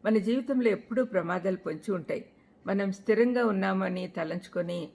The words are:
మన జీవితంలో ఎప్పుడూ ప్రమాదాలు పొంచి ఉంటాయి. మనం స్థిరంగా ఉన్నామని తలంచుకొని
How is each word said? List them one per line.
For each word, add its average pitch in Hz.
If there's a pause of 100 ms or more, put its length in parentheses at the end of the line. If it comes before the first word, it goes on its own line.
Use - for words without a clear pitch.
మన 220
జీవితంలో 247
ఎప్పుడూ 220
ప్రమాదాలు 180
పొంచి 160
ఉంటాయి. - (420)
మనం 196
స్థిరంగా 233
ఉన్నామని 190
తలంచుకొని 175